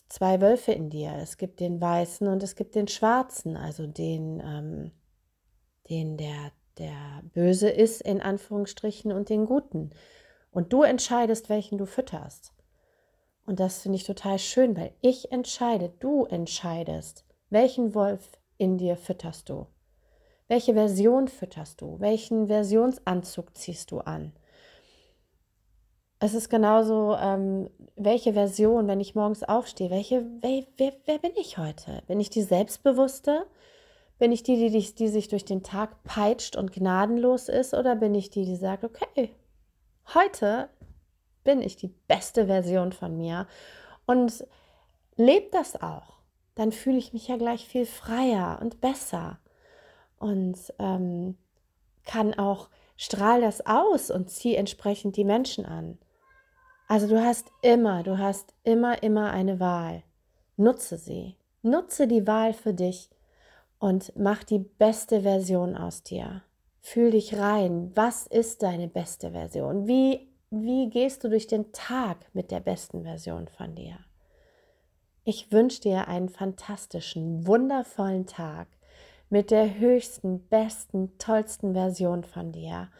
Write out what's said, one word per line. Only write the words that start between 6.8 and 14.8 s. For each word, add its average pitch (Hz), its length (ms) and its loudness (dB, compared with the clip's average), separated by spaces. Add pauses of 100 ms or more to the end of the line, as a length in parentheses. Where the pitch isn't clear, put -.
Böse 185 380 4
ist, 220 320 4
in 196 180 -2
Anführungsstrichen, 202 920 -6
und 202 160 -4
den 214 180 0
Guten. 214 440 -2 (600)
Und 175 220 -4
du 269 100 6
entscheidest, 240 680 2
welchen 208 300 -2
du 196 80 -4
fütterst. - 680 -10 (920)
Und 190 140 -2
das 185 220 -2
finde 196 140 -2
ich 185 80 -8
total 196 340 -4
schön, 240 380 2
weil - 240 -8